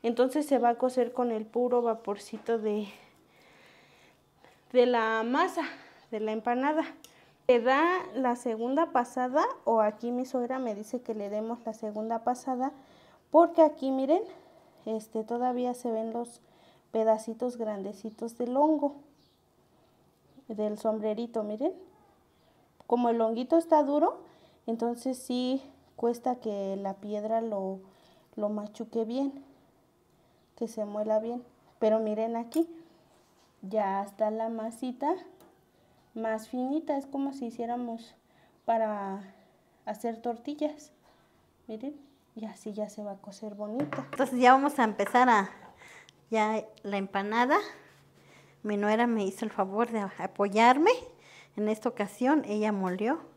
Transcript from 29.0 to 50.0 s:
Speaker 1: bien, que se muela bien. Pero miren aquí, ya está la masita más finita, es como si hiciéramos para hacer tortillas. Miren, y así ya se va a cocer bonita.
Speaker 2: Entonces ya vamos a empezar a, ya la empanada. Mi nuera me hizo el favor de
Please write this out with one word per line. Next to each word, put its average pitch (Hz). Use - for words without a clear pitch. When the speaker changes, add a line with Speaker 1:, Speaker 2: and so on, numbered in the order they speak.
Speaker 1:
bien, 269
que 226
se 220
muela 214
bien. 240
Pero 220
miren 220
aquí, 269
ya 196
está 214
la 226
masita 233
más 220
finita, 277
es 277
como 277
si 247
hiciéramos 233
para 208
hacer 220
tortillas. 294
Miren, 240
y 220
así 214
ya 208
se 208
va 202
a 196
cocer 208
bonita. 226
Speaker 2:
Entonces 254
ya 254
vamos 277
a 247
empezar 220
a, 208
ya 220
la 202
empanada. 208
Mi 208
nuera 214
me 220
hizo 196
el 214
favor 208
de 226